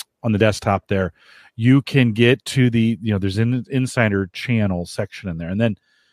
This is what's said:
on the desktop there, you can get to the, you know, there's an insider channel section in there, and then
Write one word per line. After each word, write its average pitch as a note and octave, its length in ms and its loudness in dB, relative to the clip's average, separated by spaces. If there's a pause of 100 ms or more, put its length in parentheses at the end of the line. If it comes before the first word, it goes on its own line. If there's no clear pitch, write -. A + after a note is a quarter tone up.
(240)
on A#2 80 -2
the G#2 80 2
desktop G2+ 480 0
there, F#2+ 260 -2 (420)
you B2+ 260 4
can B2 320 0
get A#2 320 2
to B2 240 2
the, A2+ 320 0
you A2 100 -2
know, G2 80 0
there's F#2+ 180 -4
an A#2 320 -2
insider A2+ 580 -2
channel G2 580 -2
section - 440 -10
in E2 80 -8
there, E2 120 -8
and F#2+ 100 -4
then A2+ 180 0 (360)